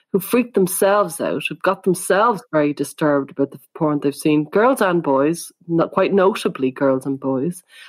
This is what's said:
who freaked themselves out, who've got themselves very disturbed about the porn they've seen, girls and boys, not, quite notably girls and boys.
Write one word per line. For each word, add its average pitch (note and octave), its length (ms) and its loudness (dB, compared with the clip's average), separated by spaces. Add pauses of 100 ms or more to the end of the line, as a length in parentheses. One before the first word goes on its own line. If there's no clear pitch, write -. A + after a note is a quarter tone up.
(120)
who G3 80 2
freaked A#3+ 340 0
themselves G3 680 2
out, - 300 -4
who've - 140 -10
got F#3+ 200 -2
themselves G3 680 0
very D3 220 0
disturbed C#3+ 580 -2
about C#3 180 -2
the D3 100 -20 (140)
porn D3+ 260 -2
they've C#3+ 160 -2
seen, D3+ 280 0
girls A3+ 360 2
and F3+ 220 2
boys, D3 500 0 (160)
not, E3 240 0
quite F#3+ 220 0
notably F#3 560 0
girls C3 380 -2
and C3+ 120 -4
boys. C3+ 440 -4 (260)